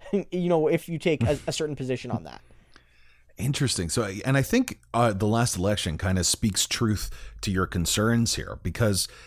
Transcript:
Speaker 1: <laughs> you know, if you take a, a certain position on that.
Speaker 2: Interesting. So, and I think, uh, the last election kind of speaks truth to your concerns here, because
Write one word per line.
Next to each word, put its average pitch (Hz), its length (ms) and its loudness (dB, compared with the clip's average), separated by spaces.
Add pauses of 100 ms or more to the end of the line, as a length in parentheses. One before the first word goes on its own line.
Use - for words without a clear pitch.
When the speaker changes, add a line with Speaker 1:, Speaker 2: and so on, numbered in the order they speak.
Speaker 1:
<laughs> - 260 -2
you 175 180 0
know, 160 180 4
if 160 220 0
you 165 80 -4
take 156 240 2
a, 147 240 2
a 165 60 -4
certain 151 240 -4
position 127 340 -4
on 104 140 -4
that. 64 180 -16 (960)
Speaker 2:
Interesting. 117 520 0
So, 104 220 -2 (140)
and 135 120 4
I 139 40 4
think, - 380 0 (140)
uh, 117 200 4
the 101 140 0
last 113 280 2
election 87 440 0
kind 92 180 2
of 90 80 2
speaks - 400 0
truth - 460 0 (300)
to 104 100 -4
your 92 160 2
concerns 110 680 2
here, - 280 -8
because 101 440 0 (200)